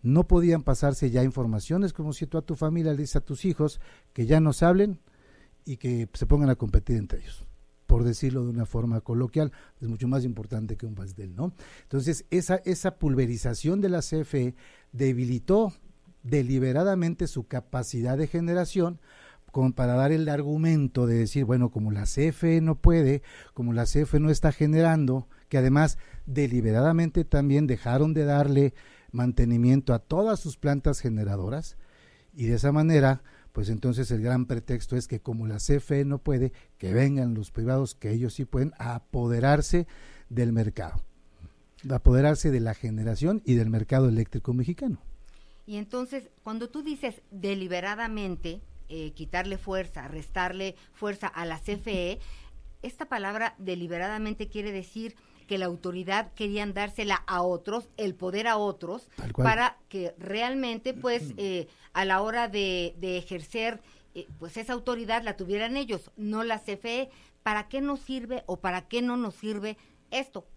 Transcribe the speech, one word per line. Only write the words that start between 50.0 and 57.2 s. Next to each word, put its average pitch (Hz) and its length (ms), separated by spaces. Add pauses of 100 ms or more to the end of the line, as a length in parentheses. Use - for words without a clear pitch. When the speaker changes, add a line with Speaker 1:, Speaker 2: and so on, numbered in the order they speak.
Speaker 2:
restarle 185 680 (160)
fuerza 208 360
a 170 180
la 160 140
C - 140
F 185 380
E, 226 80 (640)
esta 302 260
palabra 220 520
deliberadamente 190 920
quiere 208 220
decir 220 440 (320)
que 196 100
la 185 80
autoridad 180 720
querían 208 380
dársela 202 420 (120)